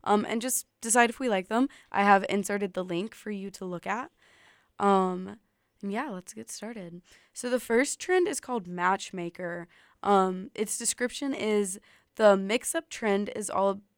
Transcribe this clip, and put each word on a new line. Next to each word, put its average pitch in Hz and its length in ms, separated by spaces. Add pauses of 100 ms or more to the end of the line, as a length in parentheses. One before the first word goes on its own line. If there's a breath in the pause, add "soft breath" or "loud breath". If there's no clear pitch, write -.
um, 208 220
and 226 140
just 247 260 (120)
decide 233 300
if 233 100
we 262 80
like 190 220
them. 247 180 (240 loud breath)
I 202 120
have 196 260
inserted 202 440
the 185 120
link 185 280
for - 180
you 196 200
to - 140
look 180 220
at. 226 220 (720 soft breath)
Um, 190 580 (440)
and 202 100
yeah, 254 180
let's 180 240
get 220 160
started. 185 520 (320 soft breath)
So - 160
the 247 100
first 240 400
trend 359 280
is 294 120
called 226 280
Matchmaker. 175 1000 (360 soft breath)
Um, 190 520
its 208 220
description 247 560
is, 208 460 (360 soft breath)
"The 208 220
mix-up 220 520
trend 202 460
is 202 140
all 196 320 (160)